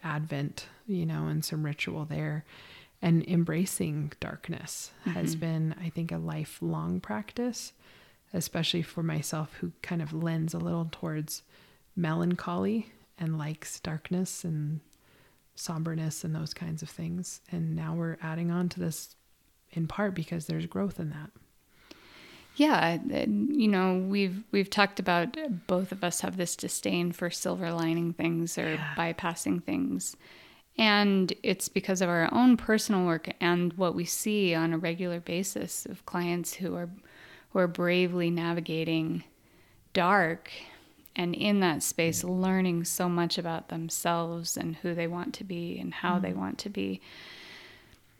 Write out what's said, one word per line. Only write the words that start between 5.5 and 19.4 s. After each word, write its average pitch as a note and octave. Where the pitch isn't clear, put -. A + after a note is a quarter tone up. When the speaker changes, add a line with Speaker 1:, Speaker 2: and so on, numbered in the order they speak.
Speaker 1:
I E3+
think, E3
a E3+
lifelong D#3+
practice, A3+
especially E3+
for E3+
myself, D#3
who E3+
kind E3+
of D#3
lends E3
a E3+
little E3+
towards D#3
melancholy F3
and D#3+
likes D3+
darkness F3
and D#3
somberness D#3+
and D#3+
those D#3+
kinds D#3+
of D#3
things. F3
And D#3+
now D#3+
we're E3
adding E3+
on F3
to F3+
this -